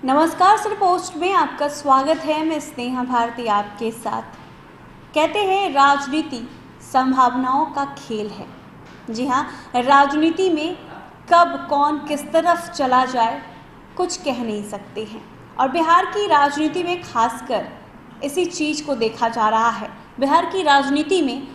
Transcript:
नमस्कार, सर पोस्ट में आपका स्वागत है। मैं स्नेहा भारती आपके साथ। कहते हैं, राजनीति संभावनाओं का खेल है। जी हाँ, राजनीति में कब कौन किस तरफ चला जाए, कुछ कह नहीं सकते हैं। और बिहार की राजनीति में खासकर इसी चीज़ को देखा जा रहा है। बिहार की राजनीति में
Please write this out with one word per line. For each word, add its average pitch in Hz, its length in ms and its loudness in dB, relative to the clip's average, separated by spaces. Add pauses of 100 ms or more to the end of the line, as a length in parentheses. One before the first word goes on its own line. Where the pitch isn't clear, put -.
नमस्कार, 320 540 4
सर 427 160 -4
पोस्ट 359 420 0
में 349 160 -2
आपका 294 360 0
स्वागत 294 500 2
है। 311 260 -2
मैं 320 160 -2
स्नेहा 254 420 -6
भारती 240 440 -2
आपके 208 440 -2
साथ। 226 320 -8 (920)
कहते 311 240 2
हैं, 392 340 0
राजनीति 277 760 0 (340)
संभावनाओं 262 840 2
का 277 180 -4
खेल 220 420 -8
है। 190 200 -12 (640)
जी 233 160 -4
हाँ, 277 220 -2 (280)
राजनीति 285 760 4
में 320 240 -2 (580)
कब 339 380 4
कौन 294 280 2
किस 285 340 -8
तरफ 339 380 2
चला 262 340 2
जाए, 254 380 -2 (540)
कुछ 359 200 -4
कह 247 260 -6
नहीं 214 260 -4
सकते 208 360 -10
हैं। 208 200 -16 (360)
और 262 80 2
बिहार 339 360 4
की 415 220 -2
राजनीति 294 560 2
में 349 200 -4
खासकर 240 680 -2 (560)
इसी 359 200 -2
चीज़ 302 400 -4
को 285 100 -2
देखा 226 340 -2
जा 226 200 0
रहा 226 220 2
है। 208 180 -8 (320)
बिहार 302 260 2
की 370 160 -4
राजनीति 294 600 2
में 262 320 -4